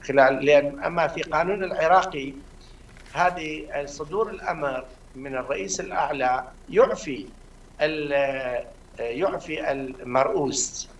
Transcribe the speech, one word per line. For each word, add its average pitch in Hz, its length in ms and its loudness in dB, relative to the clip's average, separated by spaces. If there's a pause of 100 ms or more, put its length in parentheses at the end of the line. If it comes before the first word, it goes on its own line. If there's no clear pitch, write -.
خلال، 135 420 4
لأن 143 380 6
أما 165 240 2
في 165 140 -4
قانون 180 420 0
العراقي 165 680 2 (800)
هذه 156 520 0 (200)
صدور 175 440 -4
الأمر 156 560 -4 (300)
من 135 200 -10
الرئيس 139 440 -6
الأعلى 139 640 -2 (260)
يعفي 165 560 2 (560)
ال-، 151 320 0
آه، 135 520 0 (340)
يعفي 156 720 -2
المرؤوس 135 1160 -2 (100)